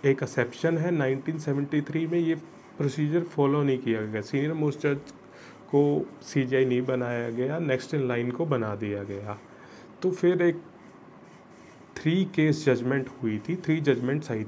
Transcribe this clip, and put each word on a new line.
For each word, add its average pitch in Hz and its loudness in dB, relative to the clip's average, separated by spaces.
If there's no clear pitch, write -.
एक 135 4
exception 135 0
है, 170 0
नाइनटीन 147 -2
सेवेंटी 143 -2
थ्री 156 -4
में 175 0
ये 165 0
procedure 151 0
follow 147 2
नहीं 135 2
किया 113 -2
गया। 107 -4
Senior 139 -2
most 151 -2
जज 143 0
को 143 4
सीजेआई 131 2
नहीं 123 2
बनाया 123 -2
गया, 131 -2
next 135 -2
in 135 0
line 120 0
को 160 -2
बना 113 0
दिया 101 -4
गया। 101 -8
तो 185 2
फिर 180 2
एक 170 4
three 180 2
case 156 2
judgment 127 2
हुई 110 0
थी, 160 -4
three 160 0
judgments 135 0
आई 110 -4